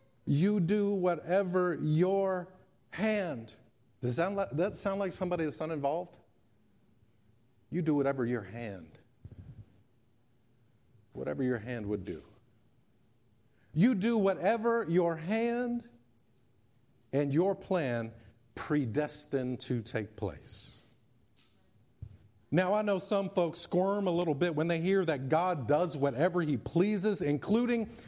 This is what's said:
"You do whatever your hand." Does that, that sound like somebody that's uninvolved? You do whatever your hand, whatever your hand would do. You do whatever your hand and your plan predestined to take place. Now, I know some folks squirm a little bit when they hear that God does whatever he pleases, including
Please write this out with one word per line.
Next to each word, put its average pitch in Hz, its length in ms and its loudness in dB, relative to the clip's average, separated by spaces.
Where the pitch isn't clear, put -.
"You 190 340 4
do 202 340 2
whatever 180 800 2
your 180 720 2
hand." 175 640 -2
Does 123 160 -2
that, 190 400 -2
that 190 160 0
sound 196 260 -2
like 190 140 -2
somebody 175 320 -2
that's 143 160 -4
uninvolved? 156 560 -4
You 175 100 0
do 151 140 2
whatever 135 300 0
your 120 180 -2
hand, 98 560 -12
whatever 139 280 -4
your 127 160 2
hand 113 300 -6
would 101 180 -2
do. 82 160 -8
You 214 220 4
do 226 220 0
whatever 214 680 2
your 170 280 2
hand 233 680 -2
and 143 200 0
your 185 220 2
plan 123 560 -2
predestined 131 1080 -2
to 120 200 -2
take 107 340 -6
place. - 680 -8
Now, 185 220 2
I 214 100 2
know 202 160 0
some 196 300 0
folks 175 300 0
squirm 196 480 0
a 180 40 2
little 165 240 0
bit 165 200 0
when 165 120 0
they 170 120 0
hear 185 240 2
that 135 260 -2
God 160 380 2
does 160 300 2
whatever 143 440 2
he 147 160 0
pleases, 196 640 0
including 220 680 2